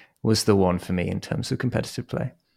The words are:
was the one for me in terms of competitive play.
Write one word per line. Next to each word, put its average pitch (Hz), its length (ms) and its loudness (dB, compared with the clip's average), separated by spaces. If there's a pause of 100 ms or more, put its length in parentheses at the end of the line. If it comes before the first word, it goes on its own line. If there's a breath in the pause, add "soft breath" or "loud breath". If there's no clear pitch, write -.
(220 loud breath)
was 110 220 2
the 107 100 6
one 90 240 4
for - 140 -6
me 90 160 0
in 92 100 -2
terms - 320 -6
of 127 80 -2
competitive - 480 -2
play. 120 240 -4 (260)